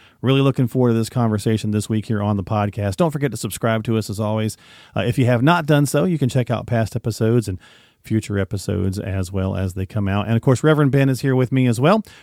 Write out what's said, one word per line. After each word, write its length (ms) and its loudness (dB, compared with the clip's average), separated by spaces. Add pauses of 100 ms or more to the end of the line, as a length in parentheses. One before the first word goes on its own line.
(200)
really 220 2
looking 240 2
forward 240 2
to 80 2
this 100 -2
conversation 600 0
this 180 -2
week 180 -2
here 160 -2
on 140 0
the 80 -2
podcast. 520 -2
Don't 140 2
forget 200 -4
to 80 -10
subscribe 460 -2
to 120 0
us 140 -2
as 100 -6
always. 380 -2 (360)
Uh, 60 -2
if 160 -2
you 80 2
have 180 2
not 220 4
done 220 4
so, 180 0
you 140 0
can 100 0
check 220 0
out 160 -2
past 280 -2
episodes 540 0
and 100 -6 (440)
future 360 -2
episodes 600 -2
as 340 -6
well 240 -2
as 160 -2
they 140 -6
come 200 -4
out. 200 0
And 100 0
of 60 0
course, 200 2
Reverend 300 4
Ben 160 2
is 140 -2
here 120 2
with 160 0
me 160 2
as 140 0
well. 220 4 (200)